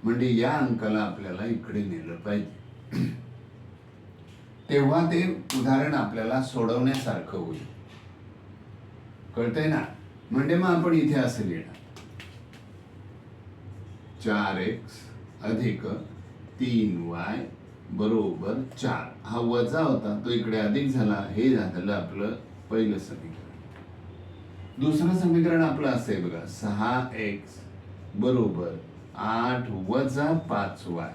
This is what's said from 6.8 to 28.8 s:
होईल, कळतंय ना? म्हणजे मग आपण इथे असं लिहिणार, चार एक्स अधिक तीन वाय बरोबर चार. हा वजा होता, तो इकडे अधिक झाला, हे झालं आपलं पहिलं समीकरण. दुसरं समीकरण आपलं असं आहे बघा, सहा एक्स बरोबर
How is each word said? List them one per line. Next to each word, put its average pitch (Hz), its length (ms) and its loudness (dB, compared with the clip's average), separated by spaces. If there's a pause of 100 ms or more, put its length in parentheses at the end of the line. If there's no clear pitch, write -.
होईल, 82 260 -6 (1700)
कळतंय 120 300 2
ना? 151 160 2 (480)
म्हणजे 143 240 4
मग 180 140 4
आपण 170 260 6
इथे 147 200 6
असं 120 320 2
लिहिणार, 82 360 -6 (2500)
चार 101 360 2
एक्स - 400 -4 (420)
अधिक 110 440 0 (760)
तीन 107 480 2
वाय 85 360 -4 (460)
बरोबर 101 720 0 (160)
चार. - 320 -2 (140)
हा 113 160 -4
वजा 120 400 2
होता, 107 440 2
तो 117 60 -2
इकडे 110 280 2
अधिक 120 300 4
झाला, 104 420 2
हे 110 180 4
झालं 98 440 2
आपलं 98 420 -2 (360)
पहिलं 107 280 2
समीकरण. - 460 -12 (1300)
दुसरं 156 380 4
समीकरण 165 460 6
आपलं 143 260 2
असं 117 240 0
आहे 90 100 0
बघा, 82 240 -4
सहा 110 720 0
एक्स 101 420 -6 (560)
बरोबर 175 600 2 (420)